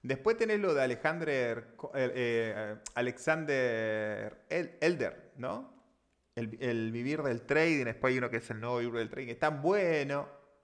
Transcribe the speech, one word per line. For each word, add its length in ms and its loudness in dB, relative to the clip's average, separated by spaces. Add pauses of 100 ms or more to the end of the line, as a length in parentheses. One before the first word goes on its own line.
Después 340 2
tenés 240 2
lo 140 4
de 80 4
Alejandro, 480 0
eh, 340 0 (300)
eh, 800 0 (180)
Alexander 1500 0
El-, 320 -4
Elder, 560 0
¿no? 380 -6 (600)
El, 260 -6
el 320 0
vivir 300 -2
del 200 -2
trading. 420 4
Después 280 0
hay 60 2
uno 120 0
que 80 -2
es 120 -8
el 100 -6
nuevo 180 -2
vivir 160 -2
del 160 -2
trading. 180 -8
Es 100 -8
tan 240 0
bueno. 680 2 (360)